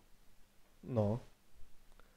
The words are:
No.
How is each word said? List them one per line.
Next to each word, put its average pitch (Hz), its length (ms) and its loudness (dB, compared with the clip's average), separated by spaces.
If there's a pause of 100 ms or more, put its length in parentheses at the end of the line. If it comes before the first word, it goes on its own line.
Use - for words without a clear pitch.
(840)
No. 117 360 4 (960)